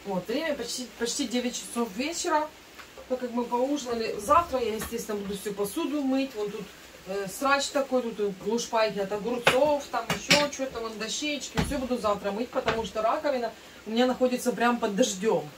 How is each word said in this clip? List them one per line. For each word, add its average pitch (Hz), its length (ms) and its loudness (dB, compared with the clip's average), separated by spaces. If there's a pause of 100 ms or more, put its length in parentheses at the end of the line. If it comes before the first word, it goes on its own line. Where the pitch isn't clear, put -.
Вот, 185 220 -2
время 294 280 0
почти, 240 340 -6 (100)
почти 233 300 -2
девять 247 260 0
часов 233 420 -2
вечера. 311 520 0 (600)
Так 254 120 0
как 240 120 -4
мы 240 120 0
поужинали, 240 760 0
завтра 269 420 4
я, 214 140 0
естественно, 214 440 -4
буду 196 200 -4
всю 208 140 -4
посуду 269 500 -2
мыть. 269 320 2
Вон 208 160 -2
тут 214 140 -8 (460)
Э, 196 160 -2
срач 277 420 2
такой, 269 340 2
тут, 214 180 -4
э, 202 120 2 (140)
лушпайки 220 520 2
от 190 140 -2
огурцов, 247 760 2
там 233 140 -2 (100)
ещё 285 340 4
чё-то, 262 320 -4
вон 220 180 -6
дощечки. 285 680 -4
Всё 285 120 -2
буду 247 180 -2
завтра 202 360 0
мыть, 233 180 -4
потому 226 340 -2
что - 180 -4
раковина 254 480 0 (360)
у 208 40 -8
меня 240 160 4
находится 247 460 2
прям 233 260 2
под 214 160 0
дождём. 190 640 2